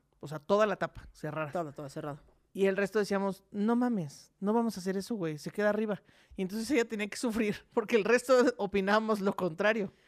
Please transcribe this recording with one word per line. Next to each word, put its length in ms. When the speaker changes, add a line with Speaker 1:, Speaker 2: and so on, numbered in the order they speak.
Speaker 1:
o 80
sea, 100
toda 280
la 100
tapa 360
cerrada. 380
Speaker 2:
Todo, 220
todo 160
cerrado. 320
Speaker 1:
Y 120
el 100
resto 220
decíamos, 520
"No 260
mames, 640
no 140
vamos 240
a 40
hacer 180
eso, 180
güey, 220
se 120
queda 200
arriba". 320
Y 60
entonces 280
ella 140
tenía 240
que 80
sufrir, 520
<laughs> 60
porque 220
el 80
resto 540
opinábamos 600
lo 140
contrario. 580